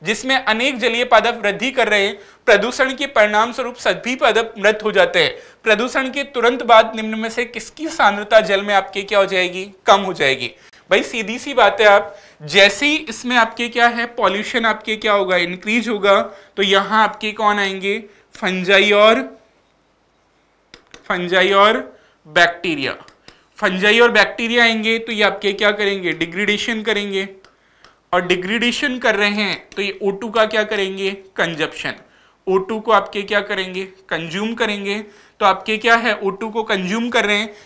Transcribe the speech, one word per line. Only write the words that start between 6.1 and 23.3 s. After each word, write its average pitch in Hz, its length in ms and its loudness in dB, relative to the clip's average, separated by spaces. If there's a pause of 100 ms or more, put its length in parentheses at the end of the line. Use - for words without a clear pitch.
के 277 140 -4
तुरंत 247 380 0
बाद 226 340 6
निम्न 220 220 -6
में 226 120 -4
से 240 140 -6
किसकी 240 440 -10
सांद्रता 220 520 2
जल 196 220 2
में 208 120 -2
आपके 196 280 -2
क्या 202 160 -2
हो 190 80 4
जाएगी? 185 440 -4 (160)
कम 202 140 6
हो 190 120 -4
जाएगी। 135 400 0 (380)
भाई 214 120 4
सीधी 226 360 -8
सी 277 160 -10
बात - 260 4
है, 214 60 6
आप 208 300 4 (260)
जैसे 196 440 4
ही 302 100 0
इसमें 247 400 -6
आपके 233 320 0
क्या 240 180 2
है, 233 200 -2
पॉल्यूशन 214 600 -2
आपके 220 300 -2
क्या 214 160 -2
होगा? 185 240 2
इंक्रीज 185 520 -4
होगा, 202 320 2 (360)
तो 196 60 -2
यहाँ 196 420 2
आपके 208 280 -4
कौन 208 260 0
आएंगे? 196 400 -4 (360)
फंजाई 196 580 0
और, 220 300 6 (1900)
फंजाई 185 440 0
और 214 260 4 (480)
बैक्टीरिया। 156 680 0 (640)